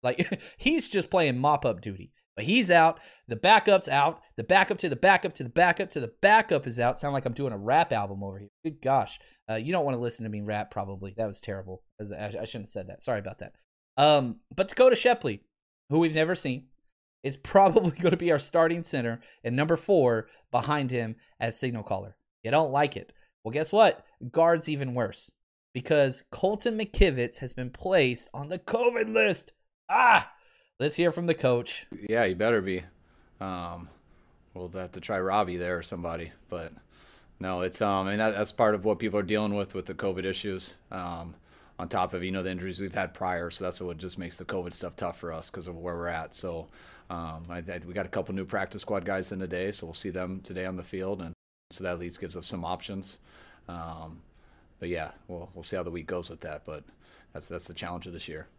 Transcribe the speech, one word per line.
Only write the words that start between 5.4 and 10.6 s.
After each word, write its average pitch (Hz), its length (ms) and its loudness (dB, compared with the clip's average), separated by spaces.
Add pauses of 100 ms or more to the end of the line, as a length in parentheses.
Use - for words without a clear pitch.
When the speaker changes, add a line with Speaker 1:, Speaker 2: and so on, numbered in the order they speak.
Speaker 1:
the 120 60 -8
backup 180 420 4
to - 80 -6
the 117 220 -8
backup 202 440 6
is 120 140 -6
out. 120 180 2
Sound 143 160 -4
like 135 120 0
I'm 120 80 -2
doing 135 200 -4
a 101 40 -6
rap 131 360 4
album 101 300 -4
over 98 160 -10
here. 101 100 -18 (140)
Good 156 180 -8
gosh. 131 380 2 (300)
Uh, 110 60 -2
you 117 160 -4
don't 175 140 2
wanna 131 140 0
listen 120 240 -4
to 110 60 -6
me 104 120 -6
rap, 104 300 -4